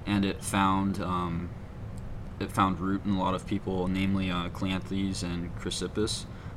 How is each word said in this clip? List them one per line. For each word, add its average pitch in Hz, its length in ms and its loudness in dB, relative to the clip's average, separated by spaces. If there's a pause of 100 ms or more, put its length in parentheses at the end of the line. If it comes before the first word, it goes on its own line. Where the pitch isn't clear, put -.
and 98 200 4
it 95 180 -2
found, 98 580 4
um, 87 480 -2 (920)
it - 120 -4
found 95 280 6
root 95 260 0
in 101 60 2
a 98 80 4
lot 92 160 2
of 90 100 -4
people, 95 420 0
namely, 95 440 2
uh, 87 180 -2
Cleanthes 95 760 -2
and 87 360 -4
Chrysippus, 92 640 -2 (320)